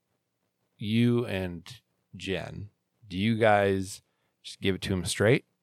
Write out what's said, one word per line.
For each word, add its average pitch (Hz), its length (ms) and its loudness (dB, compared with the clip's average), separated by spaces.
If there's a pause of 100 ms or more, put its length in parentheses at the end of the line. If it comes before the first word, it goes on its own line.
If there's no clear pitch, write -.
(760)
you 117 500 2
and 92 380 -6 (520)
Jen, 92 540 -8 (380)
do 90 100 -8
you 110 180 0
guys 101 680 2 (400)
just - 180 -18
give 95 140 0
it - 80 -8
to 101 100 -4
him 90 120 -2
straight 107 400 2 (180)